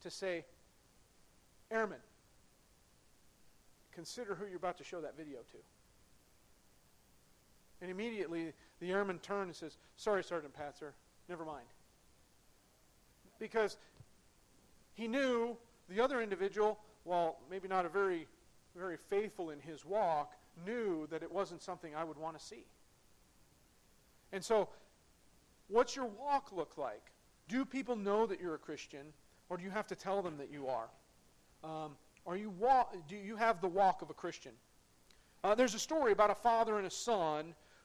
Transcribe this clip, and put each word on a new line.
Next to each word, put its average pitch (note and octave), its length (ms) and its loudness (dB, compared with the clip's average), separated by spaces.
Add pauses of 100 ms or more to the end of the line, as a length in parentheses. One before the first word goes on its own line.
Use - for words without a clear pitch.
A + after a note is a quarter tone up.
to - 60 -12
say, F3 360 -4 (1200)
Airman, G#3+ 300 -2 (2000)
Consider G3 400 -8
who G3+ 100 -6
you're F3+ 120 -8
about F3 200 -2
to - 60 -16
show F3+ 160 -8
that C#3 160 -8
video D3 220 -12
to. A#2 200 -20 (2250)
And F3+ 80 -6
immediately, F3+ 600 -4 (260)
the F3+ 140 -4
airman G3 260 0
turned G3 300 -4
and D#3+ 80 -12
says, D#3 200 -12 (200)
"Sorry, G3+ 260 2
Sergeant D3+ 320 -6
Patzer, D3 380 -12 (360)
never E3 160 -8
mind." C#3+ 220 -10 (1700)
Because G#3+ 360 0 (1160)
he A3+ 140 -6
knew A#3+ 480 2 (320)
the F#3+ 120 0
other C4 200 4
individual, G3+ 580 2 (260)
while E3+ 340 2 (120)
maybe F#3+ 180 -4
not F#3 180 6
a - 20 -4
very, F3+ 380 2 (480)
very F3+ 220 -6
faithful G3 540 -2
in D3 100 -10
his D3 240 -14
walk, E3 500 0 (300)
knew G3 440 -2
that D#3+ 140 -6
it E3 80 -8
wasn't F3 320 -4
something E3+ 320 -10
I D#3 80 -2
would D#3 140 -6
want D#3 220 -8
to - 60 -18
see. A3+ 200 -16 (1700)
And F#3+ 120 -6
so, G#3+ 240 4 (1000)
what's A#3+ 260 4
your C4+ 120 -4
walk C4+ 440 -2
look E3+ 280 -6
like? A2+ 340 -8 (340)
Do B3 180 -2
people B3+ 300 -4
know G#3 320 2
that F#3 140 -4
you're F3 140 -4
a C#3 40 -6
Christian, D3 540 -12 (360)
or F3+ 100 -4
do F3 40 -10
you F#3+ 80 -8
have G3+ 180 -2
to F#3+ 60 -6
tell G3 280 0
them D#3+ 160 -4
that C#3 120 -10
you C#3 160 -8
are? A#2 220 -2 (760)
Um, D#3 340 -8 (300)
are F3 100 -2
you G#3+ 140 -6
wa-, A#3+ 360 4 (200)
do F3+ 100 -10
you G#3 200 -10
have A3 240 4
the F#3 80 2
walk F#3 340 6
of D#3 80 -10
a D3+ 40 -14
Christian? D#3 380 -8 (920)
Uh, G3+ 100 6
there's A#3 200 6
a A3 40 -4
story D4 320 4
about G#3 200 8
a G3 40 2
father A3+ 440 6
and F#3+ 80 0
a E3+ 40 -6
son E3 640 0 (300)